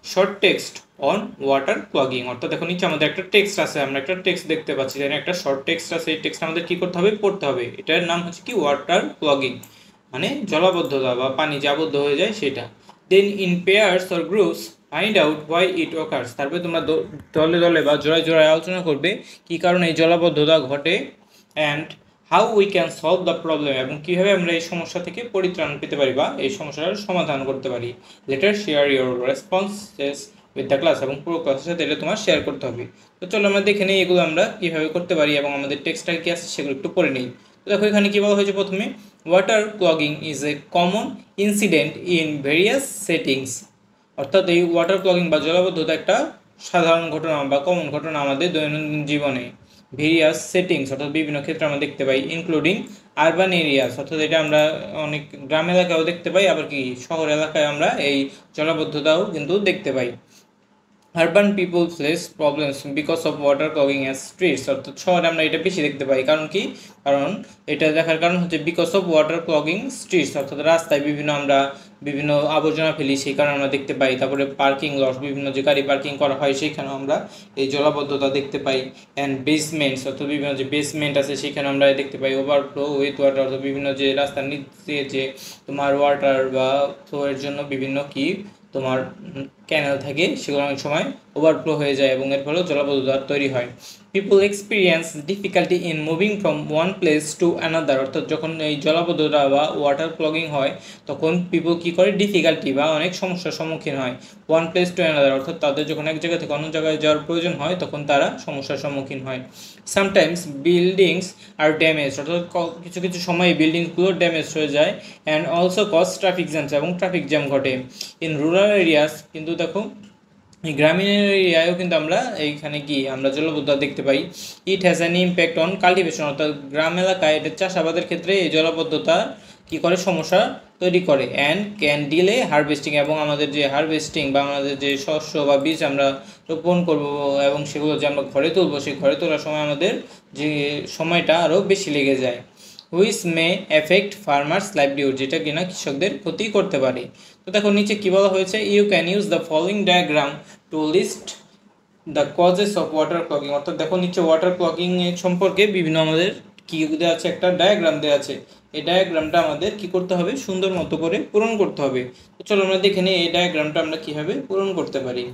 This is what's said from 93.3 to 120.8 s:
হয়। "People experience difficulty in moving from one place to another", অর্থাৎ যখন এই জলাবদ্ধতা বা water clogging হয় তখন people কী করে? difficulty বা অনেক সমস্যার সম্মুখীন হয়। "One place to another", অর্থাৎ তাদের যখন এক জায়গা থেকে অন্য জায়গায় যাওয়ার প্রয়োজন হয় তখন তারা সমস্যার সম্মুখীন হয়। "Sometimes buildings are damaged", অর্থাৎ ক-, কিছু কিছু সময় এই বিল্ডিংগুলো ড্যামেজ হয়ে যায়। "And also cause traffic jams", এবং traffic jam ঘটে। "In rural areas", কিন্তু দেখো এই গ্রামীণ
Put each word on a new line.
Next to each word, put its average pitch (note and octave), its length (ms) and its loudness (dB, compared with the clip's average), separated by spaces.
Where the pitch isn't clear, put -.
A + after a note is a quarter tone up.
হয়। B2 200 -2
"People G3 260 4
experience G3 720 2
difficulty F#3 560 0
in E3 220 -4
moving F#3 360 0
from D#3 140 0
one E3 220 0
place D3+ 340 2
to F3 80 4
another", D#3+ 400 0
অর্থাৎ C3+ 280 -4
যখন D#3+ 340 -4
এই D3+ 140 -2
জলাবদ্ধতা D3+ 720 2
বা C#3 160 4
water D3 340 0
clogging D#3+ 380 -2
হয় C#3+ 240 -2
তখন D#3 240 0
people E3+ 240 2
কী E3+ 160 -4
করে? F#3 200 4
difficulty E3+ 640 2
বা C#3+ 120 2
অনেক D#3+ 300 0
সমস্যার F3+ 360 -4
সম্মুখীন D#3 440 -6
হয়। B2+ 180 -4
"One E3 180 2
place F3+ 280 0
to F#3 80 0
another", C#3+ 280 4
অর্থাৎ C3+ 280 -2
তাদের D3 280 0
যখন D3+ 200 -4
এক D#3+ 120 -4
জায়গা E3+ 180 -2
থেকে D3+ 160 -4
অন্য D#3 180 -4
জায়গায় D#3 260 0
যাওয়ার D3+ 280 2
প্রয়োজন E3+ 280 -2
হয় D3 260 -4
তখন D3 260 -6
তারা D3 220 4
সমস্যার C#3 320 -6
সম্মুখীন C#3 420 -6
হয়। C3 200 -8
"Sometimes F3+ 520 2
buildings F3+ 640 4
are D#3 200 4
damaged", D3+ 400 2
অর্থাৎ E3+ 240 -4
ক-, E3+ 200 -2
কিছু F3+ 180 -10
কিছু F3+ 180 -4
সময় F3 280 2
এই E3+ 60 6
বিল্ডিংগুলো E3 580 2
ড্যামেজ E3+ 420 0
হয়ে D#3 140 0
যায়। D3 240 4
"And D#3 220 0
also F3+ 380 2
cause F3+ 340 2
traffic F3+ 280 0
jams", D3 280 -4
এবং D3 220 0
traffic F3+ 300 -2
jam D3 220 2
ঘটে। C3+ 240 0
"In E3 160 -4
rural F3 380 4
areas", D#3 360 4
কিন্তু D#3 220 -8
দেখো E3 260 -2
এই D#3+ 100 -4
গ্রামীণ D#3+ 340 4